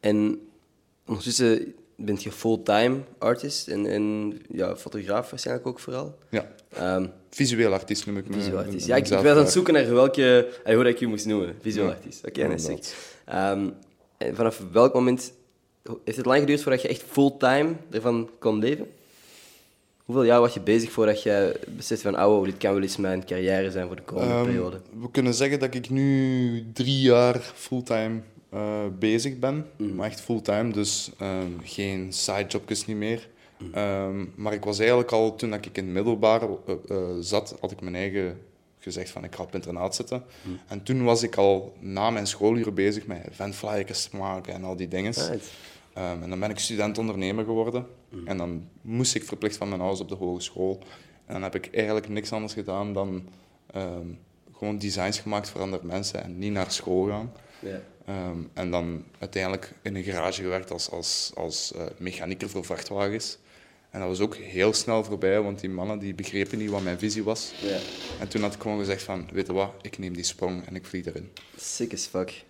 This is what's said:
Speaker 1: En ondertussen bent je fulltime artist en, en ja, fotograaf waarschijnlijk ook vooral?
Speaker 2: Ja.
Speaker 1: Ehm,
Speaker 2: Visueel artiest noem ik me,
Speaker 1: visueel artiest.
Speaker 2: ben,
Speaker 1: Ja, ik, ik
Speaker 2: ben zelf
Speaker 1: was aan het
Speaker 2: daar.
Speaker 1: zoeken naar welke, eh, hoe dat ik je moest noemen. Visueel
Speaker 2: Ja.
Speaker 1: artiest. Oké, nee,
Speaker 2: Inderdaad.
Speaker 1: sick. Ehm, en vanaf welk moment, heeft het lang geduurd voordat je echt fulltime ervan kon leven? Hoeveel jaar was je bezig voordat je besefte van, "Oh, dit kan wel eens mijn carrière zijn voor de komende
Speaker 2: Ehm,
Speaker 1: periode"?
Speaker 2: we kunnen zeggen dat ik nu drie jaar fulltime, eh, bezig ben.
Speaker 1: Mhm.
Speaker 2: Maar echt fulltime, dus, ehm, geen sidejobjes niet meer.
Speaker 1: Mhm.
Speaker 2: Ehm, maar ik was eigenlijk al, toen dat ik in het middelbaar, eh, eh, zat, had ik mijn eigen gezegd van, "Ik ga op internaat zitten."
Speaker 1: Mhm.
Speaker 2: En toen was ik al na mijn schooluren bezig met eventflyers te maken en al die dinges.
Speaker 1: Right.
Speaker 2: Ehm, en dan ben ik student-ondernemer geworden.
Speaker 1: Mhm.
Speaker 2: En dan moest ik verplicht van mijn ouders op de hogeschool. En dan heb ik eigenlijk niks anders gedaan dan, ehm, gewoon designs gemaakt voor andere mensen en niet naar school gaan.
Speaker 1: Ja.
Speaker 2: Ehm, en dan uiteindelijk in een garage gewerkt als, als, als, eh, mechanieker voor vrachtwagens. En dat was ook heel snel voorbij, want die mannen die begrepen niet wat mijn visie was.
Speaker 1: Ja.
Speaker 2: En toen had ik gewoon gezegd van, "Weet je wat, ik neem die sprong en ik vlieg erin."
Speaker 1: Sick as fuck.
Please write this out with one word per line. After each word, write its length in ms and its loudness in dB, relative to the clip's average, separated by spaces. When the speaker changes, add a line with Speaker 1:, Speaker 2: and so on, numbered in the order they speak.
Speaker 1:
En 400 4
ondertussen 680 2
bent 260 -4
je 100 -10
fulltime 640 2
artist 500 0
en, 180 -2
en 460 0
ja, 260 -2
fotograaf 540 -4
waarschijnlijk 360 -6
ook 140 -6
vooral? 380 -8
Speaker 2:
Ja. 220 -2
Speaker 1:
Ehm, 380 0
Speaker 2:
Visueel 420 4
artiest 340 -2
noem 100 -4
ik 120 -8
me, 60 -4
Speaker 1:
visueel 240 -2
artiest. 280 -4
Speaker 2:
ben, 0 -
Speaker 1:
Ja, 100 4
ik, 80 6
ik 40 -2
Speaker 2:
ben 100 6
zelf 40 4
Speaker 1:
was 80 10
aan 60 12
het 80 10
Speaker 2:
daar. 100 4
Speaker 1:
zoeken 200 6
naar 200 6
welke, 540 8
eh, 100 6
hoe 100 8
dat 80 8
ik 60 0
je 80 0
moest 200 -2
noemen. 340 2
Visueel 260 0
Speaker 2:
Ja. 60 0
Speaker 1:
artiest. 340 -12
Oké, 140 -6
nee, 100 2
Speaker 2:
Inderdaad. 340 -4
Speaker 1:
sick. 120 -10
Ehm, 440 0
en 160 -2
vanaf 280 0
welk 220 8
moment, 380 2
heeft 120 -4
het 100 -2
lang 140 8
geduurd 220 4
voordat 200 2
je 60 -2
echt 140 -4
fulltime 680 4
ervan 480 0
kon 200 2
leven? 280 0
Hoeveel 200 4
jaar 160 10
was 140 6
je 60 -4
bezig 320 4
voordat 300 4
je 460 2
besefte 420 -4
van, 140 2
"Oh, 200 8
dit 120 -2
kan 160 2
wel 100 2
eens 140 -2
mijn 300 -2
carrière 440 0
zijn 160 -4
voor 100 -8
de 60 -16
komende 320 0
Speaker 2:
Ehm, 100 2
Speaker 1:
periode"? 360 -2
Speaker 2:
we 100 -8
kunnen 240 2
zeggen 240 2
dat 160 0
ik 160 -6
nu 840 2
drie 280 0
jaar 380 8
fulltime, 680 -2
eh, 340 -4
bezig 400 2
ben. 280 -2
Speaker 1:
Mhm. 180 -4
Speaker 2:
Maar 120 -2
echt 140 -8
fulltime, 520 0
dus, 460 -2
ehm, 280 -4
geen 500 -6
sidejobjes 760 -2
niet 100 -4
meer. 320 -4
Speaker 1:
Mhm. 160 -14
Speaker 2:
Ehm, 500 -2
maar 180 -4
ik 120 -4
was 140 -2
eigenlijk 340 4
al, 220 4
toen 160 -4
dat 160 -6
ik 100 -8
in 80 -2
het 100 -4
middelbaar, 480 4
eh, 60 -2
eh, 100 -2
zat, 400 -2
had 100 -4
ik 100 -14
mijn 140 -8
eigen 440 -4
gezegd 320 -10
van, 140 -12
"Ik 100 -14
ga 80 -10
op 120 -12
internaat 400 -4
zitten." 280 -6
Speaker 1:
Mhm. 120 -10
Speaker 2:
En 140 -8
toen 220 0
was 180 6
ik 140 -2
al 440 4
na 300 0
mijn 160 -2
schooluren 480 2
bezig 320 2
met 240 -10
eventflyers 760 -4
te 100 -12
maken 380 -6
en 100 -10
al 120 -6
die 120 -6
dinges. 400 -2
Speaker 1:
Right. 220 -6
Speaker 2:
Ehm, 280 -6
en 80 -8
dan 100 -4
ben 100 -2
ik 80 -8
student-ondernemer 840 -2
geworden. 420 -2
Speaker 1:
Mhm. 180 -14
Speaker 2:
En 100 -4
dan 320 -6
moest 320 -2
ik 100 -2
verplicht 320 -4
van 120 -4
mijn 120 -4
ouders 200 -2
op 80 -10
de 60 -8
hogeschool. 640 -4
En 60 -12
dan 100 -6
heb 120 -8
ik 200 -6
eigenlijk 340 0
niks 240 -6
anders 200 -6
gedaan 400 -4
dan, 360 -4
ehm, 360 -8
gewoon 260 -6
designs 400 -2
gemaakt 300 -4
voor 120 -10
andere 260 -4
mensen 360 -4
en 160 -10
niet 140 -4
naar 180 -2
school 380 0
gaan. 240 -6
Speaker 1:
Ja. 200 -10
Speaker 2:
Ehm, 320 -6
en 180 -6
dan 340 -2
uiteindelijk 540 -6
in 140 -6
een 60 -6
garage 400 -4
gewerkt 280 -4
als, 200 -6
als, 440 -4
als, 400 -6
eh, 80 -8
mechanieker 500 -8
voor 160 -6
vrachtwagens. 760 -4
En 100 -10
dat 80 -4
was 120 -2
ook 160 0
heel 360 0
snel 320 0
voorbij, 380 2
want 180 -4
die 100 -6
mannen 280 -6
die 160 -8
begrepen 440 -4
niet 120 -4
wat 120 -2
mijn 160 -4
visie 260 -2
was. 280 -4
Speaker 1:
Ja. 160 -2
Speaker 2:
En 80 -6
toen 140 -2
had 120 -2
ik 80 -16
gewoon 160 -4
gezegd 240 -4
van, 300 -8
"Weet 140 -2
je 60 -6
wat, 180 0
ik 160 -12
neem 160 -8
die 100 -8
sprong 420 -4
en 80 -12
ik 120 -12
vlieg 200 -8
erin." 220 -10
Speaker 1:
Sick 360 -8
as 140 -6
fuck. 440 -6